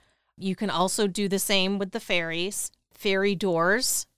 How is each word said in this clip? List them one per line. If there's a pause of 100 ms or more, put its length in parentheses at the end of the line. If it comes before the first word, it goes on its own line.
(380)
You
can
also
do
the
same
with
the
fairies. (200)
Fairy
doors (100)